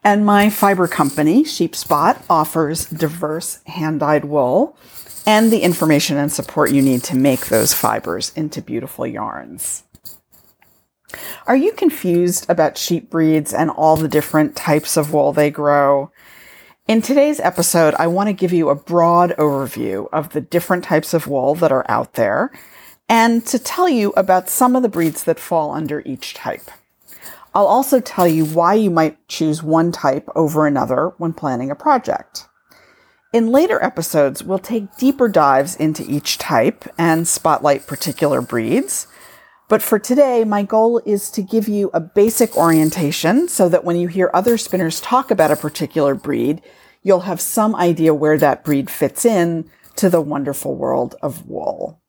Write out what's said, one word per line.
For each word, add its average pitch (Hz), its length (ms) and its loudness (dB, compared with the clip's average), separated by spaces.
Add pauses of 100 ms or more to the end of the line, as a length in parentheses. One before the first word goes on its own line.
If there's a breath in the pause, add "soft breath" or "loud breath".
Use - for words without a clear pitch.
And 208 200 4
my 208 240 4
fiber 196 380 2
company, 156 560 2
Sheep 170 320 -2
Spot, 165 560 0
offers 160 560 0
diverse 160 800 -6
hand-dyed 151 580 0
wool 147 540 0 (480 loud breath)
and 214 260 4
the 220 60 2
information 156 580 0
and 143 160 -2
support - 380 -2
you 139 100 2
need 131 220 2
to 139 140 -4
make 131 300 0
those - 280 2
fibers 110 640 -4
into 160 260 -8
beautiful 120 460 -8
yarns. - 760 -10 (1700 loud breath)
Are 254 80 2
you 349 160 2
confused 180 760 0
about 160 300 0
sheep - 320 -4
breeds 156 420 0
and 156 180 0
all 156 260 2
the 156 120 -2
different - 460 0
types 151 420 -2
of 151 160 0
wool 147 200 2
they 147 180 2
grow? 143 600 2 (760 loud breath)
In 220 160 2
today's 285 380 2
episode, 170 580 2
I 165 80 2
want 190 220 0
to 208 40 -2
give 180 200 -2
you 165 160 2
a 139 80 2
broad 170 600 2
overview 127 760 -2
of 156 180 -4
the 170 100 -4
different 175 440 -2
types 160 280 -2
of 160 140 -2
wool 135 300 0
that 165 160 2
are 131 180 0
out 117 240 -2
there 120 380 0 (560 loud breath)
and 233 380 4
to 247 120 -2
tell 359 300 0
you 220 280 0
about 185 320 2
some 254 280 2
of 254 60 2
the 233 60 0
breeds 165 360 -2
that 165 160 0
fall 151 320 -4
under 147 340 -6
each - 280 -10
type. - 360 -10 (840 loud breath)
I'll 196 120 4
also 254 320 4
tell 180 300 2
you 160 160 2
why 170 300 2
you 214 160 4
might 160 360 0
choose 156 360 -2
one 160 280 2
type 147 460 -2
over 156 300 2
another 131 500 0
when 165 160 -4
planning 143 380 -6
a 285 40 -6
project. - 720 -4 (840 soft breath)
In 226 180 2
later 330 320 2
episodes, - 640 -2
we'll 190 140 -4
take 214 400 -6
deeper 262 300 2
dives 147 460 2
into 156 340 -4
each - 280 -4
type - 480 0 (140)
and 165 280 0
spotlight 143 600 0
particular 143 560 -2
breeds. 123 680 -4 (580 loud breath)
But 214 160 0
for 214 160 0
today, 254 460 2
my 208 180 0
goal 226 440 2
is 202 240 -2
to 202 120 -6
give 214 240 -2
you 202 280 -2
a 165 60 0
basic 214 540 0
orientation 165 960 2
so 185 220 2
that 170 120 2
when 175 140 -2
you 175 120 -2
hear 180 260 0
other 220 240 2
spinners 175 420 -4
talk 262 300 0
about 160 200 2
a 147 60 2
particular 143 580 -2
breed, 139 460 -4 (420 soft breath)
you'll 185 180 2
have 180 200 -6
some 214 340 0
idea 160 400 2
where 151 240 2
that 147 240 2
breed 139 280 -2
fits - 340 -4
in 170 440 0 (280 soft breath)
to 190 140 2
the 170 100 2
wonderful 139 560 -6
world 131 460 -4
of - 260 -8
wool. - 600 -8